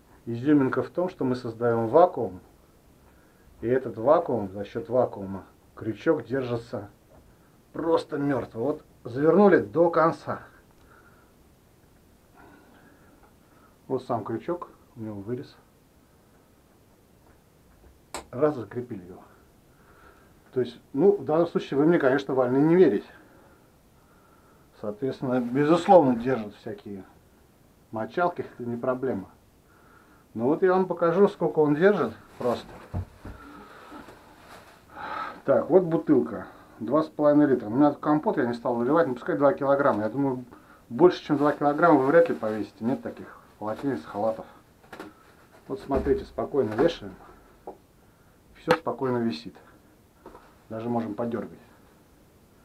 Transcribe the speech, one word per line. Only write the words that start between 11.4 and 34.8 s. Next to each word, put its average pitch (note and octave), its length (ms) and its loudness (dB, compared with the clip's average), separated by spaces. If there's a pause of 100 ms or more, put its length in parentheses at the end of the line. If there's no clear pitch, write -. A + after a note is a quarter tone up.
Вот C3 160 -4
сам A2+ 220 -6
крючок, A#2+ 460 -8 (260)
у A#2 40 -14
него G#2+ 200 -10
вырез. B2 340 -10 (2750)
Раз, C#3+ 260 0
закрепили A2+ 480 -10
его. F2 180 -20 (1300)
То B2+ 80 -2
есть, A#2+ 200 -6 (120)
ну, F3 200 4
в C3+ 120 -4
данном D#3 220 2
случае - 320 -4
вы D3+ 80 4
мне, E3+ 120 4
конечно, C#3 360 0
вольны B2+ 240 2
не D#3+ 160 4
верить. D3 300 4 (1800)
Соответственно, B2+ 600 -4
безусловно, C3+ 760 4
держат A2+ 400 -4
всякие G2+ 480 -14 (840)
мочалки, B2+ 560 -4 (120)
это A#2+ 100 -10
не A#2 80 -4
проблема. B2+ 520 -4 (1080)
Но A#2 120 -2
вот E3 160 0
я F#3 100 6
вам F#3 140 2
покажу, E3+ 420 2
сколько D#3+ 320 -2
он D3 140 4
держит E3 380 2 (260)
просто. A#2+ 280 -4 (2750)